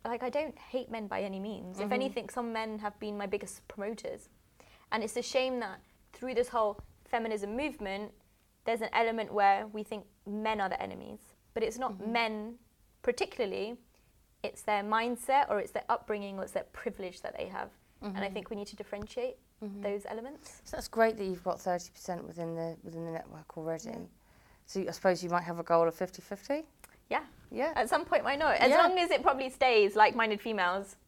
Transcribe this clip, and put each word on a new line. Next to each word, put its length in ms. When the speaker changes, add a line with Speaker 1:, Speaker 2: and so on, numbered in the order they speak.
Speaker 1:
like, 160
I 80
don't 280
hate 340
men 160
by 140
any 180
means. 400
If 60
Speaker 2:
Mm-hmm. 80
Speaker 1:
anything, 360
some 240
men 260
have 200
been 180
my 80
biggest 420
promoters. 600
And 120
it's 140
a 60
shame 380
that 180
through 220
this 140
whole 300
feminism 520
movement, 540
there's 160
an 120
element 400
where 340
we 140
think 240
men 340
are 80
the 120
enemies. 380
But 80
it's 160
not 140
Speaker 2:
Mm-hmm. 180
Speaker 1:
men 440
particularly, 760
it's 180
their 220
mindset 680
or 100
it's 120
their 180
upbringing 480
or 60
it's 80
their 220
privilege 480
that 140
they 120
have. 220
And 140
I 80
Speaker 2:
Mm-hmm. 100
Speaker 1:
think 160
we 40
need 120
to 80
differentiate 640
Speaker 2:
Mm-hmm. 180
Speaker 1:
those 260
elements. 580
Speaker 2:
So 120
that's 100
great 300
that 60
you've 200
got 160
thirty 300
percent 380
within 260
the, 300
within 220
the 60
network 460
already. 320
Speaker 1:
Yeah. 80
Speaker 2:
So 200
I 40
suppose 320
you 60
might 140
have 160
a 40
goal 240
of 80
fifty 260
fifty? 420
Speaker 1:
Yeah. 140
Speaker 2:
Yeah. 260
Speaker 1:
At 140
some 160
point, 200
why 100
not? 220
As 120
Speaker 2:
Yeah. 140
Speaker 1:
long 160
as 100
it 140
probably 260
stays 460
like-minded 460
females 560